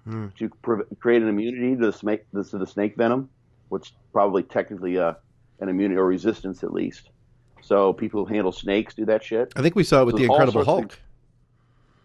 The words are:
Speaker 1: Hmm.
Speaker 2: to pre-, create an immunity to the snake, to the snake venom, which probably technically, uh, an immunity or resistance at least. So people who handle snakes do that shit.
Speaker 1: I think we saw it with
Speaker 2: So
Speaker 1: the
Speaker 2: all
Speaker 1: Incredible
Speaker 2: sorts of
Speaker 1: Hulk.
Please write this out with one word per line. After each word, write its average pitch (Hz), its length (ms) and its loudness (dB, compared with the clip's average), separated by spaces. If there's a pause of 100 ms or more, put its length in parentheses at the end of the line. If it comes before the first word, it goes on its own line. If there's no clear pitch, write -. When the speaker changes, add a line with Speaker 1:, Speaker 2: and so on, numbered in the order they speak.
Speaker 1:
Hmm. 110 220 -8 (120)
Speaker 2:
to 110 100 -6 (140)
pre-, 110 220 -2 (160)
create 117 220 4
an 110 60 0
immunity 120 460 -2
to 120 120 0
the 101 60 0
snake, - 400 -6
to 98 100 -4 (160)
the 92 80 -4
snake 101 300 -4
venom, 123 320 0 (420)
which - 240 -10 (180)
probably 98 320 2
technically, 92 540 -4
uh, 85 160 0 (460)
an 98 80 -6
immunity 95 300 0
or 95 80 2
resistance 92 580 -2
at 85 80 -8
least. 90 360 -8 (540)
So 98 300 4
people 101 340 -4
who 110 80 -6
handle 98 180 0
snakes 101 420 -2
do 110 120 -4
that 110 160 2
shit. 117 320 -4
Speaker 1:
I 131 80 -4
think 165 140 2
we 185 80 4
saw 135 180 6
it 127 40 4
with 117 100 0
Speaker 2:
So - 20 2
Speaker 1:
the 120 100 4
Speaker 2:
all 127 60 4
Speaker 1:
Incredible 127 300 4
Speaker 2:
sorts 127 40 2
of 156 60 2 (160)
Speaker 1:
Hulk. - 80 -20 (1080)